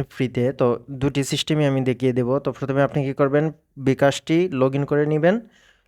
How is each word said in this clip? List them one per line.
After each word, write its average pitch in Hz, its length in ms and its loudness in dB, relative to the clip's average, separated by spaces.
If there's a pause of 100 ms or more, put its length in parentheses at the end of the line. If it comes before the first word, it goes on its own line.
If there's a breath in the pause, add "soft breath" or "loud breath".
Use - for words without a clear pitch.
ফ্রিতে। 123 400 -4 (100)
তো 135 120 0 (260)
দুটি 139 320 -2
সিস্টেমে 151 440 -2
আমি 135 140 0
দেখিয়ে 127 320 0
দেব। 120 160 0 (100)
তো 143 120 -4
প্রথমে 135 300 -2
আপনি 139 220 0
কি 135 100 -4
করবেন, 143 320 2 (320)
বিকাশটি 139 600 0 (120)
log 131 260 0
in 143 100 0
করে 147 200 0
নিবেন। 156 300 2 (520 soft breath)